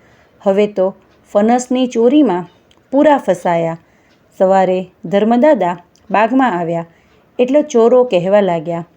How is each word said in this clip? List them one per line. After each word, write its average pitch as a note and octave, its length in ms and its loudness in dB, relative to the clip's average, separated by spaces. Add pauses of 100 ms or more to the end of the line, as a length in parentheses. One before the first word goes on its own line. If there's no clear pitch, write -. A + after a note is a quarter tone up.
(440)
હવે G3+ 240 0
તો G3 280 -4 (360)
ફણસની B3 560 0
ચોરીમાં A#3 640 0 (420)
પૂરા D4 260 4
ફસાયા. E3+ 600 -4 (600)
સવારે F#3 520 0 (160)
ધર્મદાદા G#3+ 720 0 (340)
બાગમાં A3 480 0
આવ્યા E3 260 -6 (540)
એટલે B3+ 220 2
ચોરો B3 420 2
કહેવા G3+ 380 0
લાગ્યા E3+ 560 -4